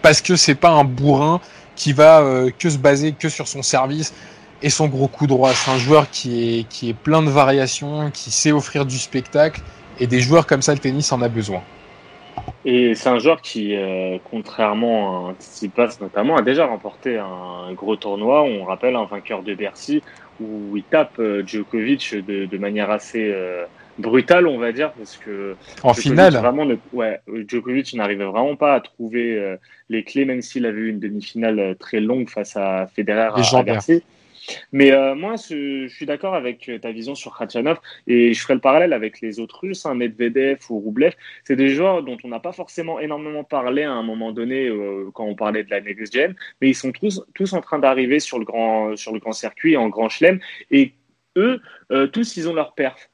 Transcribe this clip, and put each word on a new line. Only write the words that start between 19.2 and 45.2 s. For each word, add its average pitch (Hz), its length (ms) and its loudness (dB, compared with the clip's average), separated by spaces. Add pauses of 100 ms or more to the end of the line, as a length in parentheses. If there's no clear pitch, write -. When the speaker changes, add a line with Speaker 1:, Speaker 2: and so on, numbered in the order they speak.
Speaker 2:
de 101 100 -8
Bercy 104 480 -4 (400)
où 104 340 -10
il 101 80 -6
tape, 156 360 0
euh, 104 260 -2
Djokovic 110 720 -4 (100)
de, 98 200 -6
de 95 120 -10
manière 101 320 -4
assez, 107 420 -4
euh, 90 340 -6 (340)
brutale, 131 480 4
on 135 100 0
va 117 160 -2
dire, 143 200 -4
parce 113 240 -20
que 98 380 -12 (280)
Speaker 1:
En 131 60 4
Speaker 2:
Djokovic 120 120 2
Speaker 1:
finale. 151 360 6
Speaker 2:
vraiment 131 280 2
ne, 127 100 2 (160)
ouais, 113 300 -4 (260)
Djokovic 127 460 -4
n'arrivait 101 320 -2
vraiment 120 300 -2
pas 143 180 2
à 123 80 4
trouver, 117 560 -6
euh, 98 180 -6 (340)
les 110 140 -4
clés, 139 220 -2
même 127 160 -4
s'il 120 240 -6
avait 107 160 -4
eu 113 80 -4
une 107 100 -6
demi-finale, 107 600 -4
euh, 95 160 -2
très - 240 -6
longue 117 300 -2
face - 280 -8
à 95 360 -2
Federer 107 280 -2
à, 110 120 0
à 107 40 -2
Speaker 1:
Légendaire. 120 380 2
Speaker 2:
Bercy. 160 280 0 (680)
Mais, 139 200 6
euh, 135 240 4
moi, 202 220 -8
ce, 139 500 -8
je 120 40 -16
suis - 140 -12
d'accord 160 300 -6
avec, 123 340 -8
euh, 117 80 -10
ta 117 140 -10
vision 113 240 -10
sur - 200 -16
Khachanov 123 440 -4 (260)
et 120 260 6
je 110 80 -4
ferai - 140 -2
le 127 60 0
parallèle 156 340 4
avec 110 260 -6
les 110 200 -10
autres - 220 -14
Russes, 185 260 -10
hein, 135 80 -4
Medvedev 120 640 -2 (100)
ou 113 120 -6
Rublev. 117 320 0 (320)
C'est 135 100 0
des 135 140 2
joueurs 170 340 0
dont 127 200 -10
on 127 40 -14
n'a 117 120 -10
pas 175 120 -10
forcément 165 480 -10
énormément 151 440 -10
parlé 135 380 -4
à 147 100 -4
un 117 120 -6
moment 113 280 -8
donné, 123 360 -4
euh, 98 480 -6
quand 117 80 -10